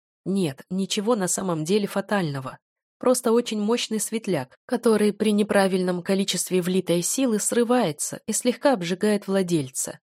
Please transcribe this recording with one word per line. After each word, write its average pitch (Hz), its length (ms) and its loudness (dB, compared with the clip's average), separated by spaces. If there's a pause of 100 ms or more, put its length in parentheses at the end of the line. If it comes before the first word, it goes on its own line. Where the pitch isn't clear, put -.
(260)
Нет, 175 460 -2
ничего 196 460 -2
на 185 120 -2
самом 175 360 -4
деле 202 220 0
фатального. 156 720 -4 (400)
Просто 247 340 2
очень 233 280 0
мощный 214 400 -2
светляк, 196 640 -4
который 214 480 2
при 208 200 0
неправильном 190 680 2
количестве 185 600 0
влитой 180 400 2
силы 233 380 0
срывается 233 840 0
и 226 60 -2
слегка 247 420 2
обжигает 196 520 0
владельца. 175 800 -2